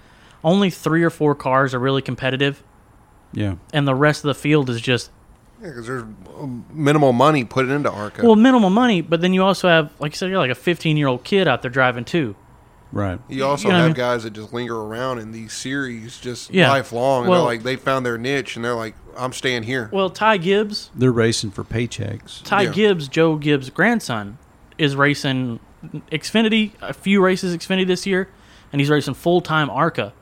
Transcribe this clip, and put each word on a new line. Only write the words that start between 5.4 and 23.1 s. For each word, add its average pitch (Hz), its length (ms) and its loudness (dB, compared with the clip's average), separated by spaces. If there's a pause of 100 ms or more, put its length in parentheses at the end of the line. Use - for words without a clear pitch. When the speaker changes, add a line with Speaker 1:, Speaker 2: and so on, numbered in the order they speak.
Speaker 3:
Yeah, 180 100 -14
'cause 120 140 -14
there's 123 180 -8 (680)
minimal 147 400 4
money 135 300 4
put 127 260 -2
into 139 220 -2
arca. 104 340 -4
Speaker 1:
Well, 220 100 10
minimal 226 360 6
money, 220 300 4
but 165 200 -2
then 185 120 2
you 190 100 2
also 190 240 2
have, 160 320 4
like 147 140 -6
you - 40 -12
said, 185 120 -4
you're 190 100 -2
like 131 120 0
a 123 40 -4
fifteen-year-old 151 680 0
kid 190 240 2
out 123 140 0
there 131 80 -4
driving 123 360 0
too. 131 300 -2 (560)
Speaker 2:
Right. 98 280 -2 (100)
Speaker 3:
You 135 160 -4
also 143 220 0
Speaker 1:
You 190 60 4
know 180 40 6
what 170 60 4
I 165 60 4
Speaker 3:
have 156 80 0
Speaker 1:
mean? 127 60 -2
Speaker 3:
guys 120 200 0
that 113 100 -10
just 107 180 -14
linger 120 240 -6
around 117 440 -6
in 110 120 -12
these 113 220 -14
series 123 640 -8
just 123 340 -12
Speaker 1:
Yeah. 165 200 4
Speaker 3:
lifelong. 127 520 0
And 120 60 0
Speaker 1:
Well 180 160 4
Speaker 3:
they're 120 120 0
like, 110 60 -10
they 127 120 -4
found 131 280 -2
their 117 140 -4
niche, 131 380 -4
and 117 100 -6
they're 120 80 -2
like, 113 220 -8 (200)
"I'm 127 160 -6
staying 123 320 -4
here." 117 300 -6
Speaker 1:
Well, 190 160 -2
Ty 214 280 0
Gibbs 202 580 -2
Speaker 2:
They're 127 160 2
racing 113 400 0
for 98 120 -8
paychecks. 107 800 -8
Speaker 1:
Ty 202 200 0
Speaker 3:
Yeah. 165 80 0
Speaker 1:
Gibbs, 180 360 2
Joe 160 280 2